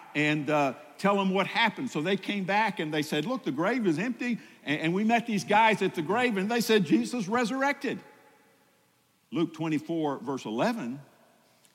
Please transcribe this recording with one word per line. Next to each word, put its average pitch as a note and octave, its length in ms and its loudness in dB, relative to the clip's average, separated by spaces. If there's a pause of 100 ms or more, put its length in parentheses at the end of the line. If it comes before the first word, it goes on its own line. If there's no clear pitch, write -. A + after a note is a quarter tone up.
(160)
and, D3+ 340 0
uh, D3 240 2 (240)
tell G3+ 180 2
them G3 140 2
what F#3+ 160 2
happened. A3 460 -2
So D#3 100 -4
they F#3+ 160 0
came G3+ 260 -6
back G3+ 360 0
and D#3 120 -4
they D#3 120 0
said, D3+ 220 -2
"Look, B3+ 180 -4
the D#3+ 80 -2
grave G3+ 340 0
is D#3+ 140 2
empty, A#3+ 400 -2 (240)
and, D3 180 -2
and E3 140 0
we G#3 80 0
met A3+ 240 2
these G3+ 160 0
guys G#3+ 400 4
at F#3 100 0
the F3 80 -4
grave, A3 360 0
and F#3+ 120 0
they A#3+ 100 2
said G#3+ 260 4
Jesus A3+ 420 0
resurrected." B3+ 720 -2 (1300)
Luke E3 220 0
twenty-four, D#3 680 -2
verse C3 240 -6
eleven, C#3 540 -2 (760)